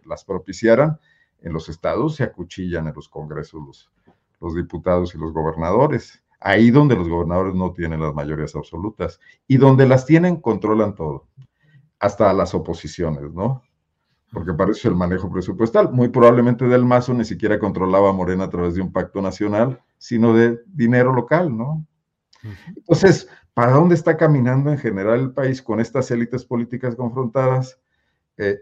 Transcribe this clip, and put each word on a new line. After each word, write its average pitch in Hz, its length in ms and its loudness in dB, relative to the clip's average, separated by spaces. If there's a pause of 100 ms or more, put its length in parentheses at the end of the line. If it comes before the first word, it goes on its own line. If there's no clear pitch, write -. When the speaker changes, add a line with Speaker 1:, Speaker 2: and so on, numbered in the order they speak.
Speaker 1:
las 78 180 -14
propiciaran, 113 760 0 (440)
en 85 120 -12
los 80 160 -8
estados 92 460 -4
se 131 80 -4
acuchillan 87 640 -8
en 78 60 -8
los 73 160 -18
congresos 76 560 -14
los, - 260 -20 (480)
los 85 160 -8
diputados 87 600 -2
y - 20 -14
los 80 160 -10
gobernadores. 82 920 -2 (160)
Ahí 107 320 4
donde 139 240 6
los 90 140 -4
gobernadores 87 460 -2
no 92 180 -4
tienen 82 260 -6
las 78 140 -4
mayorías 76 420 -8
absolutas 85 640 -10 (280)
y 135 100 4
donde 135 300 6
las 131 180 4
tienen, 170 320 2
controlan 107 580 -2
todo, 76 320 -10 (720)
hasta 101 320 2
las 92 220 -2
oposiciones, 78 800 -8
¿no? 113 300 -6 (680)
Porque 87 220 -8
para 95 180 0
eso - 80 -4
es - 60 -6
el 107 100 2
manejo 90 360 -2
presupuestal. 113 600 0
Muy 123 180 2
probablemente 120 560 4
Del 123 200 4
Mazo 123 280 2
ni 120 120 -2
siquiera 104 340 -2
controlaba 95 520 2
a - 20 0
Morena 92 320 -2
a 87 40 -8
través 87 260 -4
de 92 60 -4
un 87 120 -6
pacto 95 280 -6
nacional, 104 600 -2 (160)
sino 117 360 0
de 117 340 4
dinero 123 440 2
local, 131 460 -2
¿no? 156 280 -8 (580)
Speaker 2:
Ujú. 107 100 -16 (140)
Speaker 1:
Entonces, 175 600 2 (280)
¿para 120 160 4
dónde 170 240 6
está 160 200 0
caminando 143 560 2
en 143 60 0
general 110 420 0
el 131 120 -4
país 131 320 -2
con 107 160 -4
estas 110 320 -4
élites 117 340 -4
políticas 120 500 -6
confrontadas, 127 840 -4 (580)
eh, 101 240 -4